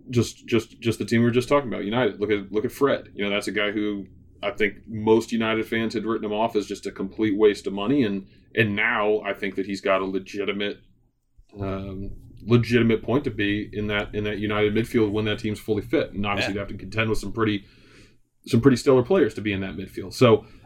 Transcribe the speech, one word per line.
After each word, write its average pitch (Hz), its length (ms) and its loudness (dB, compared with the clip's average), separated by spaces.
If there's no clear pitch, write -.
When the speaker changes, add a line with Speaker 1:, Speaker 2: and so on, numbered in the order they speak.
Speaker 1:
just, - 360 -2
just, - 340 -2
just 113 200 -2
the 104 60 -2
team 117 160 2
we 120 40 4
were 117 60 4
just 123 180 0
talking 143 180 2
about, 95 180 -6
United. 104 340 0
Look 101 120 -2
at, 98 200 -2
look 104 140 0
at 117 60 -2
Fred. - 440 0
You 101 80 -4
know, 101 80 -2
that's 104 160 -2
a 98 40 -4
guy 104 200 -2
who 104 340 -4
I 101 80 -4
think 104 240 0
most 110 440 2
United 113 340 0
fans 113 280 -4
had 104 120 -4
written 107 200 -4
him 104 80 -4
off 110 220 0
as 101 120 0
just 98 180 -8
a 98 60 -6
complete 104 460 -2
waste 104 280 4
of 98 80 -4
money. 117 300 0
And, 98 240 -2
and 107 200 2
now 107 460 0
I 101 120 -4
think 98 220 -6
that 98 100 -2
he's 101 160 -6
got 95 200 2
a 95 40 -4
legitimate, 98 720 -6
um, 98 520 -8
legitimate 113 580 4
point 135 200 0
to 127 80 -4
be 104 400 -2
in 107 160 -6
that, 104 260 -4
in 104 120 -4
that 104 120 -4
United 104 380 0
midfield 110 360 2
when 107 140 0
that 104 140 -2
team's 107 200 -4
fully 101 220 -2
fit. - 320 -2
And 101 120 -4
obviously 101 280 -2
Speaker 2:
Yeah. - 20 -4
Speaker 1:
you 101 40 -4
have 101 100 -6
to 101 80 -10
contend 107 320 -2
with 104 100 2
some 101 120 -8
pretty, 107 340 0
some 117 140 4
pretty 127 160 8
stellar 131 260 4
players 143 320 2
to 101 60 -8
be 104 120 -2
in 98 80 -4
that 92 140 -8
midfield. 95 380 -12
So 113 320 6